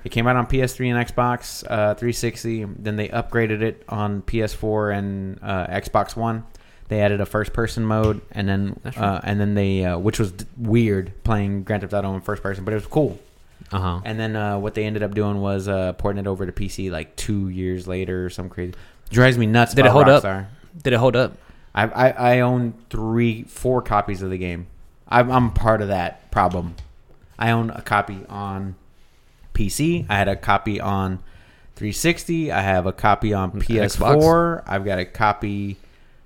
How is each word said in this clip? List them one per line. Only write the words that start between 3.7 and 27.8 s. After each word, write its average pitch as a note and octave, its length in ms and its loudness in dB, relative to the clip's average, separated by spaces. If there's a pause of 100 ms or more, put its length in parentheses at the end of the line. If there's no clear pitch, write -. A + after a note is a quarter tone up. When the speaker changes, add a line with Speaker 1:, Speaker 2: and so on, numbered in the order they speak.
Speaker 1:
on G#2 320 -4
P A2+ 200 -2
S G#2+ 120 -2
four G#2+ 380 -2
and, G2 500 -6
uh, G2 260 -4
Xbox G2+ 480 -2
One. A2+ 300 -4 (440)
They G#2+ 120 0
added G#2 200 2
a G2 40 -2
first-person A2 600 -2
mode, A2 360 2 (120)
and G2+ 140 -4
then, G2 360 -2
Speaker 2:
That's A#2+ 140 -10
right. G#2+ 80 -2 (100)
Speaker 1:
uh, F2+ 80 -6
and G2+ 160 -2
then G#2 160 0
they, G2 300 2
uh, F2+ 120 -2
which G#2 220 0
was F#2+ 140 -2
d-, F#2+ 120 -14 (120)
weird G#2 560 2 (100)
playing G2+ 400 0
Grand G#2 180 -4
Theft G2+ 120 -8
Auto G2 200 -2
in F#2+ 80 -6
first G#2 220 -6
person, F#2+ 220 -6
but G#2+ 80 -4
it - 20 0
was G#2 100 -6
cool. C3+ 320 0 (540)
Speaker 2:
Uh-huh. F#2 320 -2
Speaker 1:
And A2 160 -6
then, A2 160 -4
uh, G#2 240 -2
what G#2+ 160 -6
they G#2+ 100 0
ended G#2+ 160 -4
up G2+ 140 -4
doing G#2 240 0
was, G2 300 -2
uh, F#2 240 -2
porting G2+ 260 -4
it G2 80 -6
over F#2+ 180 -4
to F2+ 60 -6
P G#2 160 -4
C, F#2+ 240 -6
like, D#2+ 240 -8
two G2+ 320 -4
years F#2 400 -6
later F#2 380 -4
or F2+ 40 -6
some F#2 200 -10
crazy. F2+ 240 -8 (360)
Drives B2 300 6
me A2+ 80 4
nuts A#2 260 6
Speaker 2:
Did C3 120 8
it B2+ 40 8
Speaker 1:
about - 40 8
Speaker 2:
hold C#3 160 10
up? C#3 140 8
Speaker 1:
Rockstar. G2 220 -4 (380)
Speaker 2:
Did B2+ 100 2
it A#2 40 6
hold A#2+ 180 4
up? A#2+ 220 0 (360)
Speaker 1:
I, G2+ 140 2
I, B2+ 220 4
I B2 320 4
own B2 320 2 (180)
three, A2+ 520 0
four B2+ 380 0
copies G#2 400 0
of F#2+ 80 -4
the F#2 80 -4
game. F2 300 -6 (400)
I'm, B2 240 4
I'm B2 200 4
part A2 300 2
of G2+ 60 -4
that F2+ 440 -4
problem. F2+ 440 0 (640)
I A2+ 120 0
own A#2 200 0
a - 100 -12